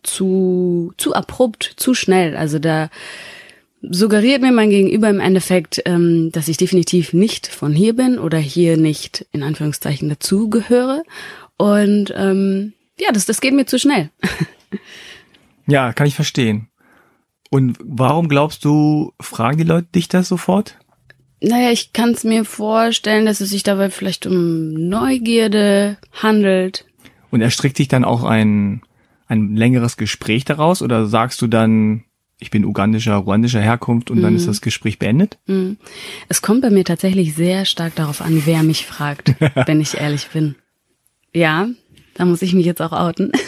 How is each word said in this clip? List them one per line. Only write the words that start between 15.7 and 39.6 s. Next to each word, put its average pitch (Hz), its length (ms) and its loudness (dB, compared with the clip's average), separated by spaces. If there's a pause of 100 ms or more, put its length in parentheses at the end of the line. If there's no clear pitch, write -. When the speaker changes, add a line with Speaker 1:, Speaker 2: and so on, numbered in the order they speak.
Speaker 2:
kann 147 140 0
ich 143 80 0
verstehen. 113 540 -2 (840)
Und 131 320 0
warum 143 460 0
glaubst 143 360 0
du, 151 560 2
fragen 123 380 -2
die 165 60 0
Leute 165 300 0
dich 175 140 0
das 180 200 0
sofort? 185 500 -2 (600)
Speaker 1:
Naja, 240 300 2
ich - 220 -4
kann's 233 320 0
mir 226 200 2
vorstellen, 220 800 0
dass 208 140 0
es 196 100 -4
sich 202 120 -4
dabei 196 280 0
vielleicht 190 360 -6
um 165 460 0
Neugierde 208 1200 0 (160)
handelt. 190 760 2 (440)
Speaker 2:
Und 120 100 2
erstrickt 117 360 0
sich 135 120 0
dann 127 160 2
auch 120 200 0
ein, 107 580 2 (440)
ein 107 300 -2
längeres 120 400 2
Gespräch 110 480 -4
daraus? 160 380 0
Oder 113 240 0
sagst 113 360 -2
du 123 40 2
dann, 110 580 2 (340)
"Ich - 120 -20
bin 104 140 2
ugandischer, 104 520 0
ruandischer 107 440 0
Herkunft", 117 500 0
und 120 120 2
dann 175 100 4
Speaker 1:
Mhm. 175 60 2
Speaker 2:
ist 175 100 0
das 104 120 -4
Gespräch - 380 -4
beendet? 131 480 0
Speaker 1:
Mhm. 190 300 -2 (520)
Es 180 140 -4
kommt 233 200 0
bei 254 80 2
mir 190 140 4
tatsächlich 175 500 0
sehr 180 300 0
stark 165 320 -6
darauf 151 260 -4
an, 160 240 0
wer 160 160 2
mich 160 240 0
fragt, 147 520 -2
Speaker 2:
<laughs> 139 280 0